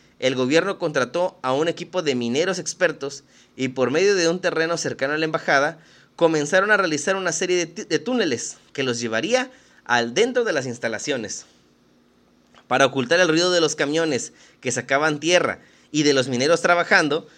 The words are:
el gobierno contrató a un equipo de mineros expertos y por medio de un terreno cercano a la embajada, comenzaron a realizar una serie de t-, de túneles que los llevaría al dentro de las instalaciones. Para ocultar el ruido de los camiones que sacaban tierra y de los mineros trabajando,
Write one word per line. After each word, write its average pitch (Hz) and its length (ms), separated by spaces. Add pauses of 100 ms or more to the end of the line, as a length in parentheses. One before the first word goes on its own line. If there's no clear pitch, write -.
(200)
el 131 160
gobierno 160 420
contrató 160 640
a 131 120
un 151 140
equipo 170 360
de 139 120
mineros 139 440
expertos 156 640 (320)
y 131 140
por 127 220
medio 190 240
de 170 140
un 175 100
terreno 165 380
cercano 139 360
a 151 40
la 160 80
embajada, 160 540 (360)
comenzaron 165 560
a 214 60
realizar 185 380
una 185 160
serie 180 260
de 175 80
t-, 160 200
de 156 140
túneles 175 580 (140)
que 139 120
los 120 160
llevaría 151 500 (340)
al 120 300
dentro 240 300
de 214 100
las 135 140
instalaciones. 117 800 (1200)
Para 131 180
ocultar 131 340
el 180 100
ruido 170 220
de 175 100
los 151 140
camiones 156 560 (300)
que 127 100
sacaban 143 480
tierra 156 400 (320)
y 151 120
de 147 100
los 131 140
mineros 139 340
trabajando, 175 640 (100)